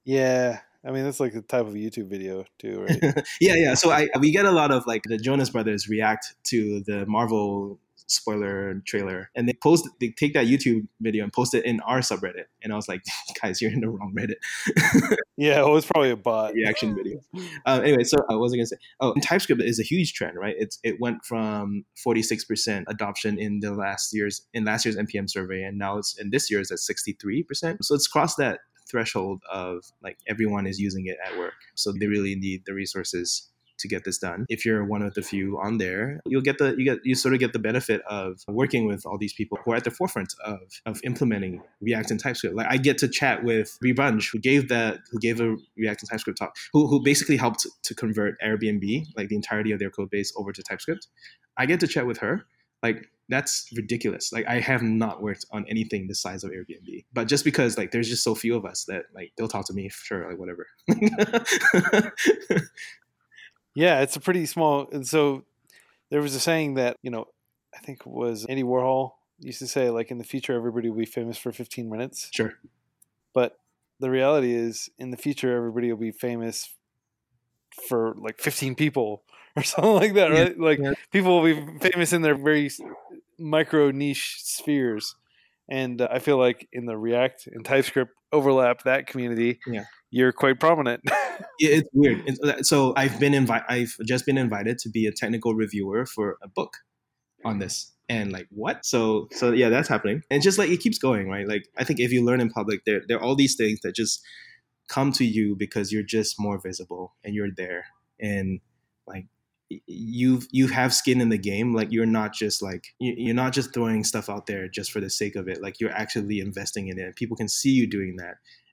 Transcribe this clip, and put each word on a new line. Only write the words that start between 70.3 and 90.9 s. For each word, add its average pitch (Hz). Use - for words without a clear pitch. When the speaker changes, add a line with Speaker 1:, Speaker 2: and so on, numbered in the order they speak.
Speaker 1:
everybody 117
will 110
be 113
famous 117
for 123
fifteen 117
minutes." 117
Speaker 2:
Sure. 110
Speaker 1:
But 127
the 131
reality 131
is, 117
in 127
the 123
future, 135
everybody 117
will 110
be 113
famous 117
for, 113
like, 107
fifteen 135
people 123
<laughs> -
or 143
something 196
like 202
that, 190
Speaker 2:
Yeah, 160
Speaker 1:
right? 175
Like, 160
Speaker 2:
yeah. 139
Speaker 1:
people 185
will 160
be 151
famous 175
in 170
their 151
very 147
s-, -
micro 156
niche 139
spheres. 123
And, 127
uh, 120
I 127
feel 143
like 123
in 120
the 113
React 120
and 117
TypeScript 135
overlap, 131
that 135
community, 120
Speaker 2:
Yeah. 110
Speaker 1:
you're 127
quite 135
prominent. 151